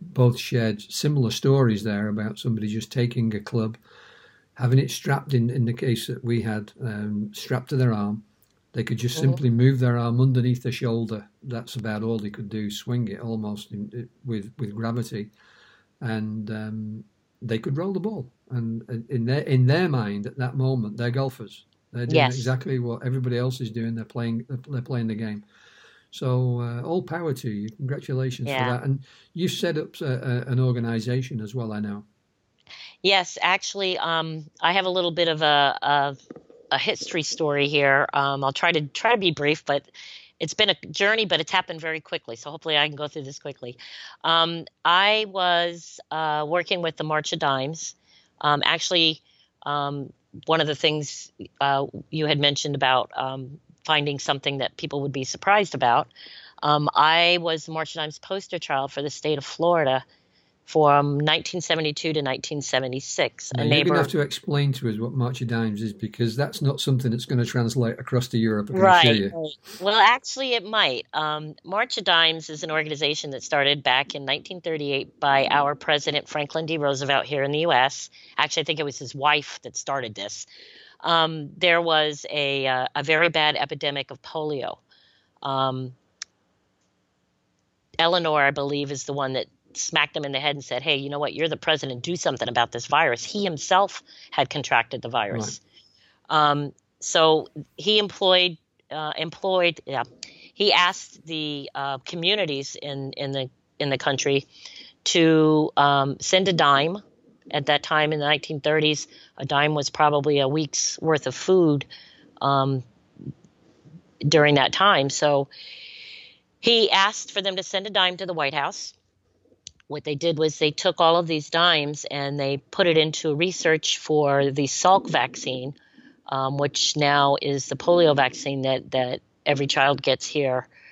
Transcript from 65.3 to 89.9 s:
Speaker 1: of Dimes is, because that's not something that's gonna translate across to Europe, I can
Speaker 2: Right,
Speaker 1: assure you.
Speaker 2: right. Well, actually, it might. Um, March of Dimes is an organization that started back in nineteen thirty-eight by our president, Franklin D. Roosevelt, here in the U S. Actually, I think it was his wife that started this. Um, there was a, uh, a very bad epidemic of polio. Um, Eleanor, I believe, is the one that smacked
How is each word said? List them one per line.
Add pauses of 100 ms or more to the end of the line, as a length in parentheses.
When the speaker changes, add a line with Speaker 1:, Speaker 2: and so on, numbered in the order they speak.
Speaker 1:
of
Dimes
is,
because
that's
not
something
that's
gonna
translate
across
to
Europe,
I
can
Speaker 2:
Right,
Speaker 1:
assure
you.
Speaker 2:
right.
Well,
actually,
it
might.
Um, (100)
March
of
Dimes
is
an
organization
that
started
back
in
nineteen
thirty-eight
by
our
president,
Franklin
D.
Roosevelt,
here
in
the
U
S. (280)
Actually,
I
think
it
was
his
wife
that
started
this. (580)
Um,
there
was
a,
uh,
a
very
bad
epidemic
of
polio. (640)
Um, (2000)
Eleanor,
I
believe,
is
the
one
that (260)
smacked